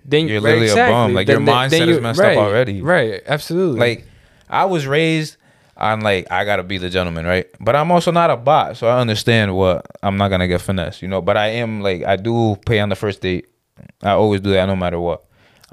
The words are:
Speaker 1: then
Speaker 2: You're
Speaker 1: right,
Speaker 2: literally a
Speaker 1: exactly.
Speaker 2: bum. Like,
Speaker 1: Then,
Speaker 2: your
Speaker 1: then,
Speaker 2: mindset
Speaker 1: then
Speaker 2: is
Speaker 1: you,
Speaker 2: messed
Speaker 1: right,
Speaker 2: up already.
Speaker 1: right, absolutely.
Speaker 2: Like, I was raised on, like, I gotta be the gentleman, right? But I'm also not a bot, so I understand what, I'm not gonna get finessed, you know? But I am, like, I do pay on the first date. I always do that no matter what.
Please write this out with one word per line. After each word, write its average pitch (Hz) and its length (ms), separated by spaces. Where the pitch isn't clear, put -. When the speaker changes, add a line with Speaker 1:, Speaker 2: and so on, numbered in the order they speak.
Speaker 1:
then 147 220
Speaker 2:
You're 107 120
Speaker 1:
right, 104 40
Speaker 2:
literally 113 260
a - 20
Speaker 1:
exactly. 240 220
Speaker 2:
bum. 113 220
Like, 95 140
Speaker 1:
Then, - 80
Speaker 2:
your - 100
Speaker 1:
then, - 80
Speaker 2:
mindset 131 160
Speaker 1:
then 165 200
Speaker 2:
is 170 60
Speaker 1:
you, 120 60
Speaker 2:
messed 117 180
Speaker 1:
right, 202 180
Speaker 2:
up 104 60
already. 101 380
Speaker 1:
right, 123 440
absolutely. 151 520
Speaker 2:
Like, 120 280
I 156 160
was 170 220
raised 156 500
on, 110 240
like, 101 300
I 92 140
gotta 101 200
be 95 140
the 90 120
gentleman, 87 340
right? 90 220
But 117 160
I'm 156 160
also 175 180
not 170 200
a 131 60
bot, 117 400
so 117 120
I 123 100
understand 110 560
what, 92 320
I'm 98 140
not 101 120
gonna 92 200
get 87 120
finessed, 92 420
you 87 60
know? 95 140
But 101 140
I 107 120
am, 110 200
like, 95 220
I 98 120
do 110 400
pay 113 140
on 101 80
the 98 80
first 101 260
date. 92 240
I 101 80
always 101 300
do 98 100
that 95 160
no 98 100
matter 87 220
what. 85 260